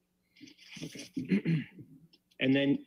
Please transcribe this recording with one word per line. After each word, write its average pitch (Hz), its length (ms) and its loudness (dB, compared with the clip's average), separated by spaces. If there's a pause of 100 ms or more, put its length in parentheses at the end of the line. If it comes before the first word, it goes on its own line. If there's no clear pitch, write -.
(840)
Okay. - 840 -2
<clears throat> - 60 -20 (680)
And 131 120 4
then, 139 340 4